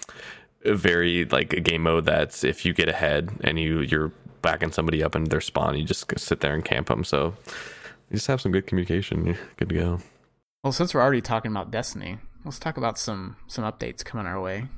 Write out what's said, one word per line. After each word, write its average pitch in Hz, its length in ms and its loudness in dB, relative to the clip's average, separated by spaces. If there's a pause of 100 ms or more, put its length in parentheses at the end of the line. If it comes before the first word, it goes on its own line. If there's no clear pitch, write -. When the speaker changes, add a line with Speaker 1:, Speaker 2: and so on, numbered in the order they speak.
(640)
Speaker 1:
very, 87 600 4
like, - 280 2
a 87 60 2
game 82 220 2
mode 82 240 4
that's 78 380 2
if 67 200 0
you 90 80 4
get - 160 4
ahead 80 440 0 (120)
and 78 140 0
you, 80 240 2
you're 78 300 2 (320)
backing 80 280 2
somebody 80 320 2
up 78 120 0
in 80 80 2
their 78 180 2
spawn, - 340 0
you 76 80 0
just - 220 -4 (140)
sit - 220 0
there 73 120 2
and 78 100 -2
camp - 280 0
'em. 57 120 2
So 73 300 0 (800)
you 104 60 -2
just - 100 -2
have 131 120 0
some 95 120 0
good 95 160 2
communication, 90 580 0
you're 85 120 0 (200)
good - 120 -2
to 82 60 0
go. 87 240 0 (640)
Speaker 2:
Well, 135 80 0
since 170 220 0
we're 139 80 4
already 127 200 4
talking 110 280 -2
about 98 220 -4
Destiny, 101 480 -6 (260)
let's 139 140 -10
talk 160 180 -4
about 117 220 -2
some, 98 380 -6 (100)
some - 160 -6
updates 110 420 -6
coming 107 220 -6
our 92 120 -4
way. 95 280 -4 (100)